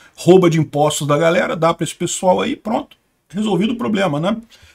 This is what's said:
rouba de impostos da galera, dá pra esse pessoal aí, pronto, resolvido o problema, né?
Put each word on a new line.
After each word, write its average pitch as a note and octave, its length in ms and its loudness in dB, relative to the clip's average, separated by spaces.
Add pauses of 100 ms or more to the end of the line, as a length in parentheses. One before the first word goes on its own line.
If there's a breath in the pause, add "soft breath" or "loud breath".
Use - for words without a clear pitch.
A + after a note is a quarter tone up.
(160 soft breath)
rouba F3+ 340 6
de D#3+ 80 0
impostos D3+ 480 -2
da D3 120 0
galera, E3 360 0
dá E3 200 0
pra E3 100 -8
esse - 120 -6
pessoal F#3 440 -2
aí, - 160 -4
pronto, C4 400 -8 (320)
resolvido G#3+ 460 -2
o - 20 -6
problema, F#3+ 460 -2
né? G#3 160 -2 (380 soft breath)